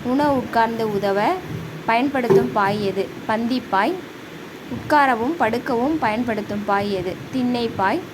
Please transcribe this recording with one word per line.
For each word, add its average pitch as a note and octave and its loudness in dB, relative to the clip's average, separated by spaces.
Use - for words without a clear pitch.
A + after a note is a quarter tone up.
உணவு C#4 2
உட்கார்ந்து A3+ 0
உதவ G3+ 2
பயன்படுத்தும் B3+ 4
பாய் G#3 0
எது? F#3+ 0
பந்திப்பாய். A3+ 0
உட்காரவும் C4 2
படுக்கவும் B3 0
பயன்படுத்தும் G#3+ -2
பாய் G3+ 0
எது? F#3 -2
திண்ணைப்பாய். A#3+ 0